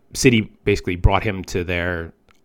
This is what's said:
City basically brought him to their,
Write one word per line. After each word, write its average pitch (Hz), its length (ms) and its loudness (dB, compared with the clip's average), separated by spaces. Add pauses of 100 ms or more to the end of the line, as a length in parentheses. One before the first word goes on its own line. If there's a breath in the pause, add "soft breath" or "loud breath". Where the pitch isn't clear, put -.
(120)
City 117 400 2 (120)
basically 95 320 -2
brought 95 260 2
him 95 200 -4
to 87 220 -6
their, 87 480 -4 (320)